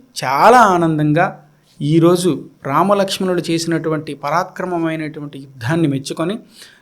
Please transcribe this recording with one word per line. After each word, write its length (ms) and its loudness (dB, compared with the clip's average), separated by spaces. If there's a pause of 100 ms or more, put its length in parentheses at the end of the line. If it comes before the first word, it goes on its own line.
(240)
చాలా 340 6
ఆనందంగా 840 2 (380)
ఈరోజు 640 2 (200)
రామలక్ష్మణులు 880 0
చేసినటువంటి 640 -4
పరాక్రమమైనటువంటి 1300 -6
యుద్ధాన్ని 480 -2
మెచ్చుకొని 520 -4 (420)